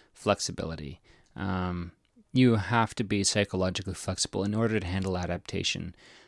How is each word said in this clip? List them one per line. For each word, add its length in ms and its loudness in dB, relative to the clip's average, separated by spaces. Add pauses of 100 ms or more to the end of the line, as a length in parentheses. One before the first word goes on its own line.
(120)
flexibility. 880 -2 (340)
Um, 560 -4 (420)
you 220 8
have 400 2
to 80 -2
be 200 2
psychologically 680 0
flexible 500 -4
in 100 0
order 260 2
to 80 -4
handle 300 0
adaptation, 760 -4 (320)